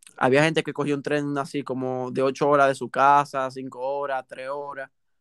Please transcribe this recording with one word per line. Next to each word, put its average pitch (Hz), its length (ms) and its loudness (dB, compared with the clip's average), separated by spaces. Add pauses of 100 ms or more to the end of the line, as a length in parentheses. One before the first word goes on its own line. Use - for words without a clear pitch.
(160)
Había 135 280 4
gente 160 180 2
que 147 100 -6
cogió 143 220 -2
un 139 80 -4
tren 143 360 -2
así 139 240 -6
como 127 480 -6
de 131 120 -2
ocho 139 260 2
horas 143 200 6
de 139 60 2
su 123 140 -8
casa, 139 640 2
cinco 131 300 -12
horas, 135 480 -4
tres 131 200 -14
horas, 139 420 -10 (300)